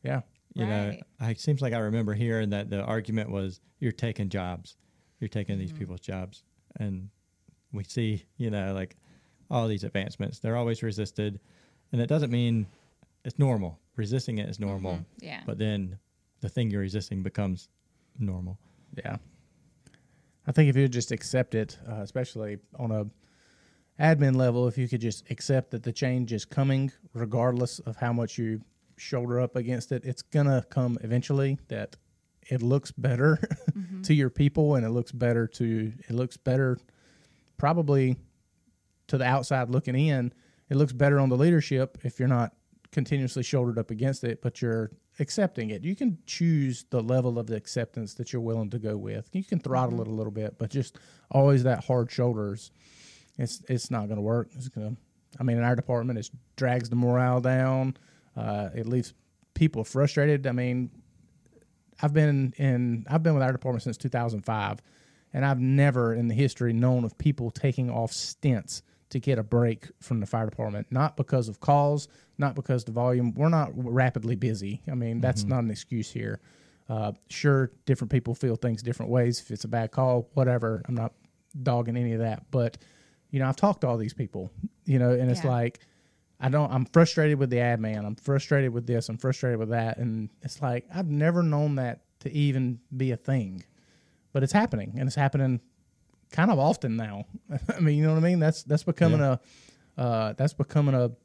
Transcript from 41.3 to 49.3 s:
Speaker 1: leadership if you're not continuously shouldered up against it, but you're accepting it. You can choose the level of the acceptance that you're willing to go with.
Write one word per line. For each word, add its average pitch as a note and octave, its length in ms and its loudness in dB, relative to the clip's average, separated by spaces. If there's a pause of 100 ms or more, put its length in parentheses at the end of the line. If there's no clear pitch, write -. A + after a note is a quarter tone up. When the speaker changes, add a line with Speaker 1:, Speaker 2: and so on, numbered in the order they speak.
Speaker 1:
leadership C#3+ 640 2
if - 160 -6
you're B2+ 100 2
not A#2+ 260 2 (380)
continuously C3+ 500 -2
shouldered A#2+ 360 0
up A2+ 120 -4
against C3 340 -2
it, A#2 180 -4
but - 200 -4
you're A2+ 280 -2 (300)
accepting C3+ 500 -2
it. G#2 140 -8
You F#3 100 -2
can G#3+ 320 0
choose D3 640 0
the A#2+ 120 0
level B2 360 2
of A2 80 -4
the A2 100 -4
acceptance A2+ 580 -6
that - 180 -8
you're A#2+ 100 -4
willing A2+ 280 -2
to A#2 80 -6
go G#2+ 180 -4
with. G#2 360 -8